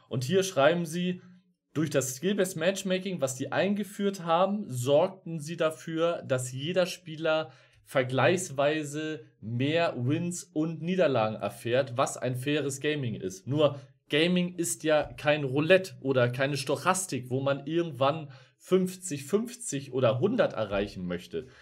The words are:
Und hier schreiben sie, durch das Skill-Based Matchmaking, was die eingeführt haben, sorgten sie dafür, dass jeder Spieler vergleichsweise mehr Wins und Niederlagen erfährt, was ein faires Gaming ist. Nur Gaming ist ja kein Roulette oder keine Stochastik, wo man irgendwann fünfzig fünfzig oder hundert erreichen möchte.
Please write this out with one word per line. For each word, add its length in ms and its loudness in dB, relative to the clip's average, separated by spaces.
Und 120 -4
hier 200 2
schreiben 420 4
sie, 380 -4
durch 180 0
das 240 0
Skill-Based 420 0
Matchmaking, 640 -2
was 140 -2
die 160 -6
eingeführt 720 -2
haben, 460 2
sorgten 720 0
sie 160 -8
dafür, 680 -2
dass 300 -2
jeder 340 0
Spieler 640 -2
vergleichsweise 1400 0
mehr 560 0
Wins 480 -2
und 380 -4
Niederlagen 520 2
erfährt, 640 -2
was 200 0
ein 200 -2
faires 440 -2
Gaming 360 -2
ist. 320 -8
Nur 320 2
Gaming 460 2
ist 300 -4
ja 180 4
kein 400 0
Roulette 580 4
oder 280 4
keine 280 0
Stochastik, 720 -2
wo 120 -2
man 260 -2
irgendwann 640 0
fünfzig 680 -2
fünfzig 680 -4
oder 280 2
hundert 320 2
erreichen 520 -4
möchte. 440 -6